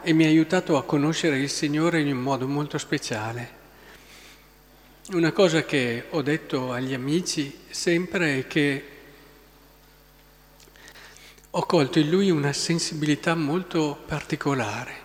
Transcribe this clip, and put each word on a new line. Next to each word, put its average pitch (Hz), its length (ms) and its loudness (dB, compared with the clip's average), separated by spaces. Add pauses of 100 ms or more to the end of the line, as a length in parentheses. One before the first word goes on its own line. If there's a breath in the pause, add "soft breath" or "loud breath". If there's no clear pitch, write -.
e 170 100 2
mi 160 120 6
ha - 20 4
aiutato 160 500 4
a 131 60 0
conoscere 151 560 0
il 139 100 -2
Signore 156 520 0
in 143 140 0
un 123 60 -4
modo 131 260 -2
molto 143 300 -4
speciale. 120 800 -6 (1500 loud breath)
Una 170 220 2
cosa 160 320 4
che 120 480 -2
ho 160 100 -2
detto 135 500 -2
agli 131 220 -4
amici 139 760 -4
sempre 170 680 0
è 131 100 -4
che 143 380 0 (2750 loud breath)
ho 175 160 -2
colto 151 320 4
in 151 140 4
lui 196 180 4
una 143 240 2
sensibilità 160 800 0
molto 160 720 -2
particolare. 135 880 -4 (120)